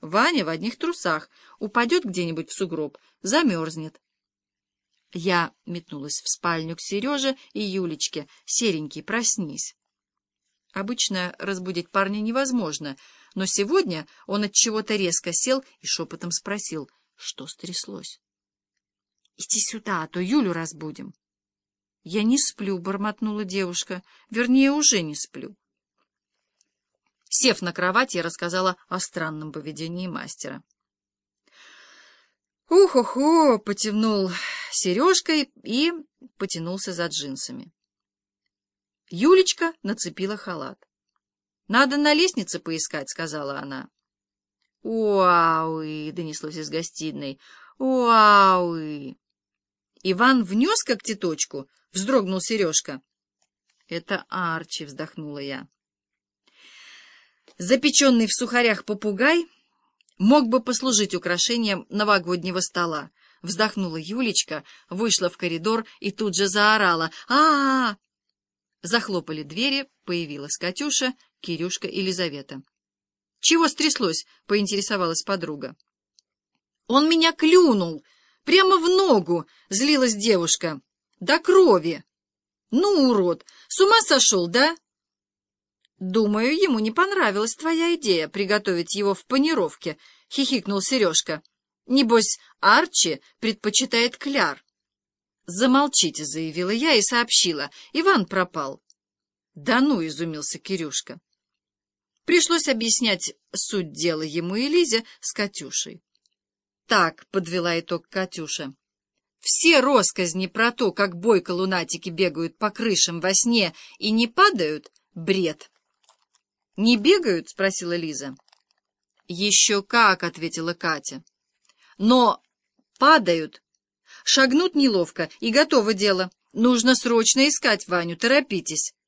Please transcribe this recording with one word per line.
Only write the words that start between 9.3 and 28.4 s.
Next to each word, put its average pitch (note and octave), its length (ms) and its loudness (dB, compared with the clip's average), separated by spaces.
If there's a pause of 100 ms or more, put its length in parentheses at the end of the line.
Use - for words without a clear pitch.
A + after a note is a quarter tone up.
Обычно G3 680 -4
разбудить F#3 520 -8
парня G3 300 -2
невозможно, G#3+ 760 -4 (380)
но F#3+ 100 -4
сегодня G3+ 640 -2 (200)
он G3+ 180 -4
от G3+ 80 -6
чего-то A3 440 -2
резко F3+ 380 -2
сел C4 280 0 (180)
и - 60 -14
шепотом E3+ 440 -8
спросил, E3 600 -8 (240)
что - 320 -16
стряслось. - 760 -12 (1160)
"Иди - 240 -4
сюда, G#3 420 -4
а D#3 60 -8
то - 100 -8
Юлю F#3+ 360 0
разбудим". D#3+ 600 -10 (920)
"Я G3 180 -2
не A#3+ 160 4
сплю", G3 400 -2
бормотнула G#3 680 -6
девушка. F3+ 580 -6 (280)
"Вернее, B3+ 420 4
уже C#4 300 2
не D3+ 120 -8
сплю". - 400 -12 (1700)
Сев - 320 2
на F3 120 -6
кровать, F#3+ 420 -2
я F3 80 -4
рассказала F3+ 540 -4 (120)